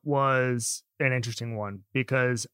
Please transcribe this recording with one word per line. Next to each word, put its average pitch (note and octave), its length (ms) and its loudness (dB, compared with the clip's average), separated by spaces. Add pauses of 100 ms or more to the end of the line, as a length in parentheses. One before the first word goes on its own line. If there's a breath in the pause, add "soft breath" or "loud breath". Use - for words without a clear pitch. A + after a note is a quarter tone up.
was C3 800 2 (160)
an C3+ 120 2
interesting A#2 460 -4
one G2+ 240 -8 (120)
because B2 600 0